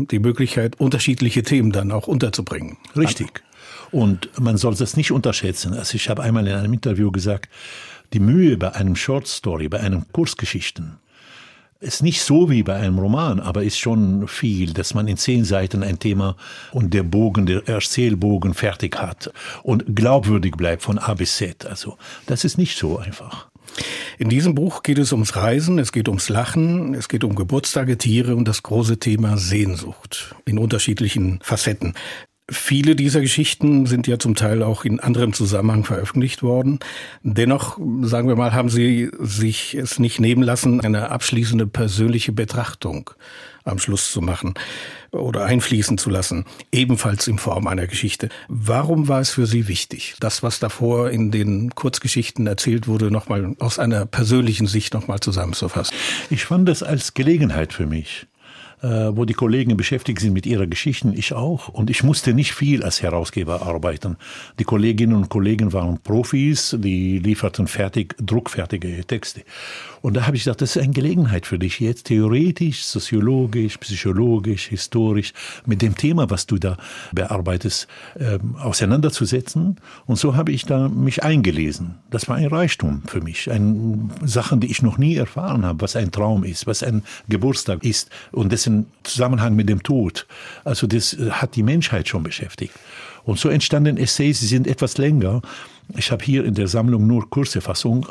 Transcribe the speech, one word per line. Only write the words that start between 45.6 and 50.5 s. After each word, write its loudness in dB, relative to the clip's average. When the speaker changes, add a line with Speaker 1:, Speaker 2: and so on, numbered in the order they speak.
Speaker 1:
zu -4
lassen, -2
ebenfalls 2
in 0
Form -2
einer -2
Geschichte. -4
Warum 0
war 2
es 0
für 0
Sie 2
wichtig, -8
das, -4
was -4